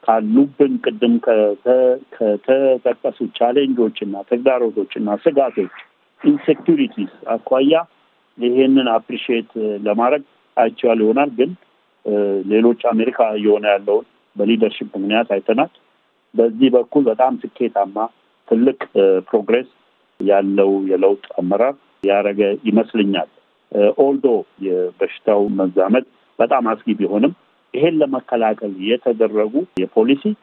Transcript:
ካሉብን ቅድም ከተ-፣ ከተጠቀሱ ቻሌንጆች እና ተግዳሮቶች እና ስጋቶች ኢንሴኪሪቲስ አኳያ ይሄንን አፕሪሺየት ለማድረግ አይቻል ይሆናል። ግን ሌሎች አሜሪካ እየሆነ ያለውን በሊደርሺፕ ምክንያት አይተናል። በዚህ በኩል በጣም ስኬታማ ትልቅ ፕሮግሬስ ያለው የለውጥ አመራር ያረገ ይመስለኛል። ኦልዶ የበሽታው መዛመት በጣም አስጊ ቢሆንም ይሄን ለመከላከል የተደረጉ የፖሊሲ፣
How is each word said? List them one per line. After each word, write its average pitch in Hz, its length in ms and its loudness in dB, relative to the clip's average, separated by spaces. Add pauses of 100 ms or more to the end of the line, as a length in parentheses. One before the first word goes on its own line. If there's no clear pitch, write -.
ካሉብን 127 760 2
ቅድም 120 400 0
ከተ-፣ 107 560 2 (360)
ከተጠቀሱ 123 1080 0 (140)
ቻሌንጆች 120 680 0
እና 101 220 -8
ተግዳሮቶች 120 720 -2
እና 104 220 -4
ስጋቶች 131 580 -2 (460)
ኢንሴኪሪቲስ 143 920 0 (160)
አኳያ 131 440 0 (640)
ይሄንን 127 520 2
አፕሪሺየት 113 600 -4 (340)
ለማድረግ 120 400 0 (340)
አይቻል 113 420 0
ይሆናል። 123 320 0
ግን 127 200 -2 (920)
ሌሎች 113 400 2
አሜሪካ 113 340 -2 (140)
እየሆነ 104 340 0
ያለውን 101 380 0 (300)
በሊደርሺፕ 110 560 -2
ምክንያት 107 400 -2
አይተናል። 117 400 -2 (600)
በዚህ 117 380 2
በኩል 123 320 2
በጣም 127 360 2
ስኬታማ 104 580 -4 (500)
ትልቅ 120 320 2 (440)
ፕሮግሬስ 113 460 -2 (500)
ያለው 98 520 2 (140)
የለውጥ 95 480 0
አመራር 101 420 -2 (280)
ያረገ 101 380 0 (220)
ይመስለኛል። 104 680 0 (680)
ኦልዶ 135 300 2 (340)
የበሽታው 95 880 -2
መዛመት 98 560 0 (340)
በጣም 120 280 2
አስጊ 110 260 -4
ቢሆንም 104 380 0 (420)
ይሄን 160 240 0
ለመከላከል 113 840 -2
የተደረጉ 110 720 -2 (240)
የፖሊሲ፣ 139 460 0 (200)